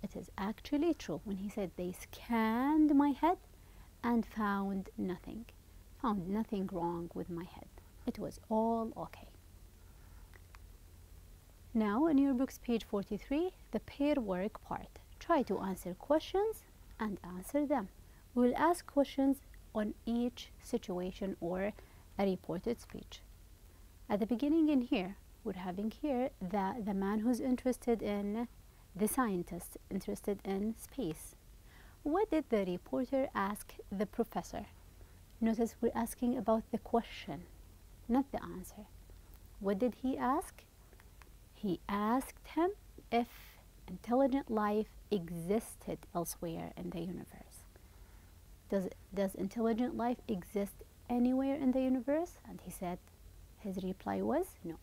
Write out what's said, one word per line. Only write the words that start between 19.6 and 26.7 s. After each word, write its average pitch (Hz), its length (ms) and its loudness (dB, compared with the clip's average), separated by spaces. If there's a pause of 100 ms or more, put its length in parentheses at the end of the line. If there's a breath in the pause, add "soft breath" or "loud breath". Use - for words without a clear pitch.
on 214 200 0 (120)
each 240 440 0 (120)
situation 190 760 -2
or 185 320 0 (480 loud breath)
a 196 60 4
reported 185 560 0
speech. - 400 -14 (880 soft breath)
At 208 100 2
the 220 60 2
beginning 294 420 4
in 285 140 6
here, 202 340 0 (280)
we're 202 100 -4
having 185 380 -2
here 262 400 0 (100)
the, 196 420 0